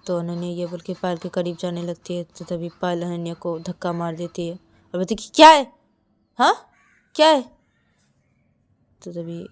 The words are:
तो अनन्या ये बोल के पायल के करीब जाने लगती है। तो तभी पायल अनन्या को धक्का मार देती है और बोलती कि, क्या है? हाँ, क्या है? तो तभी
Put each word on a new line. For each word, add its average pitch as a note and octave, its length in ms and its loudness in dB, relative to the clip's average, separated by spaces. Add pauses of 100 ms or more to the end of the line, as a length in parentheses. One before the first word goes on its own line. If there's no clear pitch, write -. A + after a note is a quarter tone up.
तो F3+ 120 -2
अनन्या E3+ 300 -6
ये F3 160 -6
बोल F3 140 -10
के F#3 140 -10
पायल F3+ 240 -4
के F3 120 -10
करीब F3 280 -4
जाने F3 240 -6
लगती F3 360 -8
है। F3 60 -6
तो - 220 -16
तभी E3+ 240 -8 (120)
पायल F3 220 -4
अनन्या E3+ 300 -6
को E3+ 260 -8
धक्का F3 340 -6
मार E3+ 220 -6
देती E3+ 320 -8
है E3 60 -8
और - 400 -20
बोलती F3+ 220 -2
कि, - 200 -12
क्या D#4 140 12
है? D4 220 8 (680)
हाँ, D4+ 160 4 (600)
क्या D4+ 120 6
है? D4+ 140 6 (1600)
तो F3+ 80 -14
तभी E3+ 400 -10